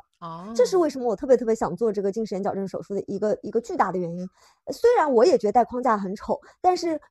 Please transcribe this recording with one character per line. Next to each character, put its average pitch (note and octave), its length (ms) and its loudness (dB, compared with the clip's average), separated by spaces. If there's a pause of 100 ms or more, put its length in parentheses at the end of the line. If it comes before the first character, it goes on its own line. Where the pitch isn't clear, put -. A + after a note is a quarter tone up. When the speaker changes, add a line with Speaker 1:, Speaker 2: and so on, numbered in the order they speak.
(200)
Speaker 1:
哦。 E3+ 360 -14
Speaker 2:
这 A#4+ 100 4
是 F#4+ 120 0
为 E4 120 4
什 C4 100 -8
么 A#3+ 80 -4
我 G#3+ 80 0
特 C#4+ 120 -8
别 B3+ 100 6
特 A#3+ 80 -4
别 A3 100 2
想 F#3 200 -4
做 A3 160 0
这 G#3 100 -4
个 G3 100 0
近 A3 140 -4
视 G3+ 100 -6
眼 F#3+ 80 -4
矫 G3+ 100 -2
正 G3 140 -4
手 - 140 -10
术 F#3 140 -12
的 G3 120 -4
一 G3 120 -6
个， G#3+ 240 -2
一 G#3 80 -10
个 A3+ 100 -2
巨 F#4 160 -6
大 G3 140 0
的 F3+ 80 -4
原 E3+ 160 -4
因。 F3+ 120 -10 (380)
呃， - 80 -8
虽 A#4+ 220 4
然 D#4 160 2
我 A#3 140 6
也 D#4+ 120 6
觉 G#3+ 100 -2
得 G#3 40 0
戴 A#3+ 120 6
框 A#3+ 180 -6
架 A#3 160 2
很 G3 180 -6
丑， - 240 -4 (200)
但 F4+ 160 2
是 E4+ 240 -4 (120)